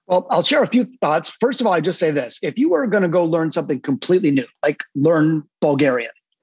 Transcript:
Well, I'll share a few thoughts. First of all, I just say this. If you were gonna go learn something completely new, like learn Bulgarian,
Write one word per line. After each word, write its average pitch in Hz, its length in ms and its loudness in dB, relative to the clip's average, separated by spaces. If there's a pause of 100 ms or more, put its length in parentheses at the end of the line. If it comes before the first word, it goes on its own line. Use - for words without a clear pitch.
Well, 180 220 0
I'll 180 120 2
share 277 220 2
a - 20 0
few 247 160 2
thoughts. 160 480 -2 (100)
First 247 200 -2
of 233 60 -2
all, 190 60 2
I 170 80 2
just 165 200 -4
say 160 100 2
this. 139 320 -4
If 165 160 -6
you 294 100 2
were 294 200 0
gonna 190 200 2
go 170 160 2
learn 160 280 -2
something 143 280 -4
completely 151 520 0
new, 131 140 0 (140)
like 156 220 -2 (140)
learn 156 480 2 (160)
Bulgarian, 135 500 0 (320)